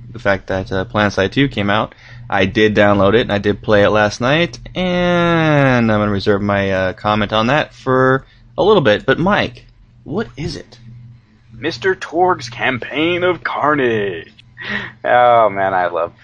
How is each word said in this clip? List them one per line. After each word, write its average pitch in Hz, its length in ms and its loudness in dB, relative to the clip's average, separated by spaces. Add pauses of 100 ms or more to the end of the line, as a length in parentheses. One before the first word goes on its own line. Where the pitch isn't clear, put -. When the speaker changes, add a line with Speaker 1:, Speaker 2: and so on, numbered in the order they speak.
(120)
Speaker 1:
the 107 80 -16
fact 98 280 -2
that, 95 240 -4
uh, 95 140 -2
Planet 104 280 0
Side 95 180 0
two 139 160 0
came 104 220 -4
out. 107 260 -2 (340)
I 98 160 0
did 107 300 2
download 101 400 4
it, 120 60 4
and 107 100 -4
I 101 80 0
did 101 220 -2
play 104 220 2
it 98 60 4
last 104 320 0
night, 151 380 -2 (160)
and 170 1160 2
I'm 107 80 2
gonna 104 120 0
reserve 101 300 0
my, 101 300 0
uh, 95 220 0
comment 107 400 -2
on 110 140 2
that 143 260 -2
for 131 520 0 (320)
a - 60 2
little 202 200 4
bit. 104 220 2
But, 131 140 2
Mike, 165 460 -2 (380)
what 214 240 -8 (100)
is 151 180 -8
it? - 220 -18 (760)
Speaker 2:
Mister 185 420 -4
Torg's 180 540 -2
Campaign 143 720 -4
of 180 200 -2
Carnage. 113 920 -2 (680)
Oh, 120 460 4
man, 98 240 -2
I 90 140 0
love... 85 260 -4 (100)